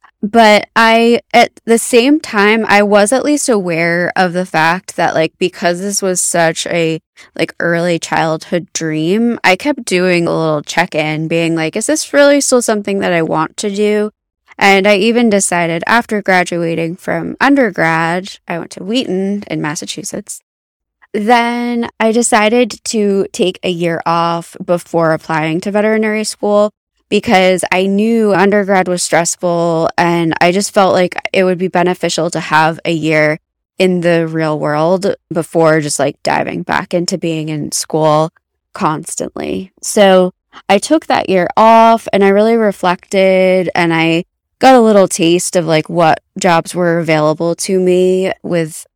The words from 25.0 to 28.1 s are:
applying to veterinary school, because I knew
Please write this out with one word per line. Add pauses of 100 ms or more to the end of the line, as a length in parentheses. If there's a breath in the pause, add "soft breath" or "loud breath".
applying
to
veterinary
school, (360)
because
I
knew